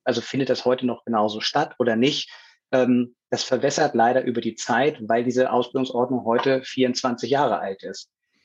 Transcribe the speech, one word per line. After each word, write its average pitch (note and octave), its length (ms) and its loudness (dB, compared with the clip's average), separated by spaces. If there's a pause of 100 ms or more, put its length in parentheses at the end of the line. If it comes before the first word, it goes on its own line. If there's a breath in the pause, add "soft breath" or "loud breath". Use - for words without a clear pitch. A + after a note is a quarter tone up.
also A#2 160 0
findet C3 300 -2
das B2 140 -2
heute B2+ 200 0
noch A#2+ 200 -4
genauso G#2+ 360 0
statt - 380 -2
oder A#2 180 2
nicht, C3+ 340 0 (420 loud breath)
ähm, B2 420 2 (160)
das B2 120 -2
verwässert C#3 520 0
leider A#2+ 300 4
über A#2 180 -2
die A2 120 -4
Zeit, C3+ 440 0 (100)
weil A#2 160 2
diese B2+ 260 2
Ausbildungsordnung B2 760 -2
heute B2+ 380 0
vierundzwanzig B2 680 -2
Jahre C3+ 280 2
alt G2 240 -8
ist. - 280 -14 (340)